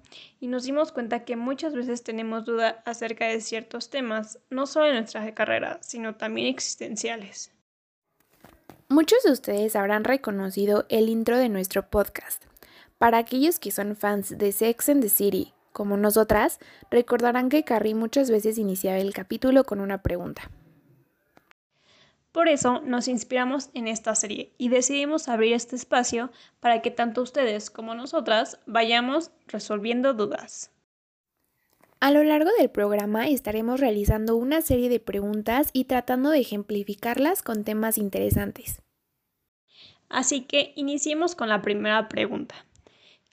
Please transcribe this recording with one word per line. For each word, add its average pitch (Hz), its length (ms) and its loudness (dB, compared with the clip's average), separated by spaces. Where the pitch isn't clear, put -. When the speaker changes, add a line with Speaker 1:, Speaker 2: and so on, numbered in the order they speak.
Speaker 1:
y 254 60 -10
nos 247 160 -4
dimos 294 280 -2
cuenta 233 320 -6
que 233 140 -6
muchas 269 360 -4
veces 240 300 -6
tenemos 226 400 -6
duda 226 400 -2
acerca 233 440 -6
de 226 120 -2
ciertos 233 500 -10
temas, 220 500 -6
no 262 160 -4
solo 302 220 2
en 277 80 4
nuestra 220 380 -6
carrera, - 480 -2
sino 226 340 -10
también 226 320 -4
existenciales. 226 1080 -8
Speaker 2:
Muchos 320 340 6
de 330 80 6
ustedes 214 460 0
habrán 208 260 0
reconocido 208 840 0
el 220 180 4
intro 226 300 2
de 254 100 4
nuestro 190 420 -2
podcast. - 540 -4
Para 233 220 4
aquellos 262 400 0
que 202 120 -8
son 208 240 -4
fans 202 420 -2
de 202 140 0
Sex 226 380 0
and 285 120 6
the 214 80 2
City, 190 440 0
como 202 240 -2
nosotras, 214 640 4
recordarán 240 560 2
que 302 160 4
Carrie 214 320 0
muchas 233 340 2
veces 220 280 2
iniciaba 190 400 0
el 196 160 -2
capítulo 262 500 4
con 202 160 -2
una 196 220 -4
pregunta. - 480 -6
Speaker 1:
Por 330 160 2
eso 277 340 2
nos 247 260 -2
inspiramos 254 640 -2
en 233 140 -6
esta 220 260 -4
serie - 460 -6
y 247 100 0
decidimos 285 580 0
abrir 226 260 2
este 240 220 -4
espacio 247 560 -2
para 233 240 2
que 233 80 -2
tanto 233 320 -2
ustedes 226 480 -2
como 226 240 -12
nosotras 233 720 -2
vayamos 240 640 2
resolviendo 226 640 -2
dudas. - 580 -6
Speaker 2:
A 277 120 4
lo 294 120 8
largo 302 360 4
del 262 100 6
programa 208 580 0
estaremos 233 520 -2
realizando 220 560 2
una 269 260 2
serie 247 280 2
de 240 100 2
preguntas 214 720 -2
y 254 120 0
tratando 254 440 0
de 311 100 4
ejemplificarlas 233 1000 -2
con 214 220 -4
temas 220 340 -2
interesantes. 202 800 -2
Speaker 1:
Así 262 340 -2
que 285 340 -2
iniciemos 302 580 -2
con 220 160 -4
la 202 140 0
primera 214 460 0
pregunta. - 440 -4